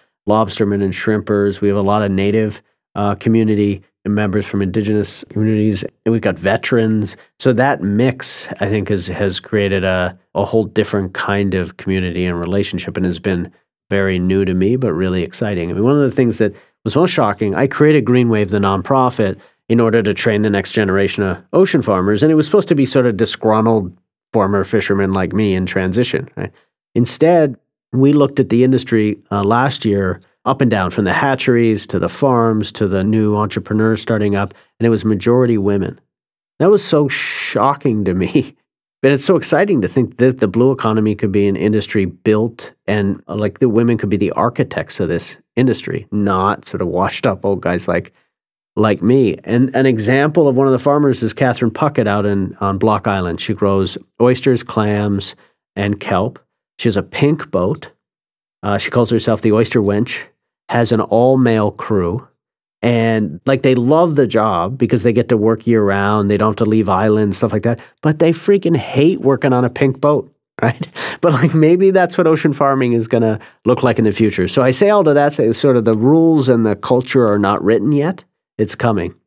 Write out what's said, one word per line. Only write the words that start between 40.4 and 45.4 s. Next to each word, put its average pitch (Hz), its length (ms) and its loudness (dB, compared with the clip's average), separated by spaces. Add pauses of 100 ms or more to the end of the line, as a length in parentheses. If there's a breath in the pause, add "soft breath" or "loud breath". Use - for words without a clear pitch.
blue 117 240 2
economy 107 440 0
could 101 180 -4
be 101 160 2
an 98 80 -2
industry 104 480 -2
built 107 640 -2 (160)
and, 101 400 -2
uh, - 80 -8
like, 104 240 -4
the 131 80 2
women 117 300 2
could 107 120 -4
be 101 80 0
the 95 140 0
architects - 720 -4
of 85 80 -2
this - 280 -6 (200)